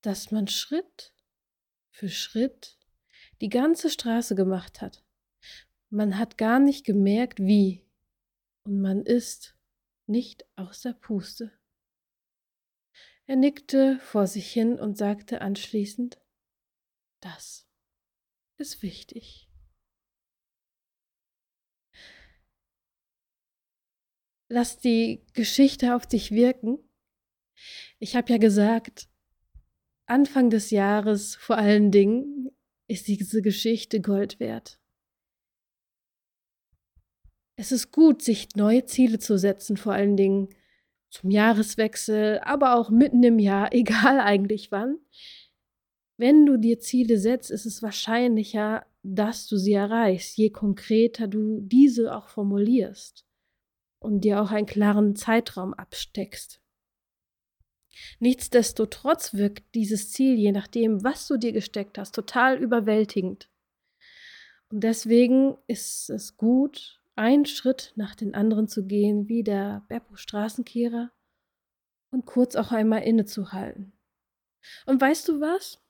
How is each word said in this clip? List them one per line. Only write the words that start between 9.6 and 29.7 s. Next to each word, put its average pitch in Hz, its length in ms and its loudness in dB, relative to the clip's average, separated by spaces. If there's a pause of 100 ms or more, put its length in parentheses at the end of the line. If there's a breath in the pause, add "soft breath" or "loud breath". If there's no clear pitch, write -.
nicht 233 400 -6 (120)
aus 185 240 -16
der 247 100 -8
Puste. 214 680 -10 (1700 soft breath)
Er 269 100 -2
nickte 269 600 2
vor 202 280 -2
sich 196 240 -10
hin 233 260 -2
und 208 200 -8
sagte 208 420 -6
anschließend, 202 800 -8 (1000)
„Das - 440 -20 (920)
ist - 260 -16
wichtig.“ - 680 -18 (4000 soft breath)
Lass 240 300 -4
die 226 540 0
Geschichte 247 600 2
auf 240 100 -6
dich - 260 -4
wirken. 240 460 0 (1200 loud breath)
Ich 233 180 -6
hab 240 120 -2
ja 240 80 2
gesagt, 214 720 2 (1000)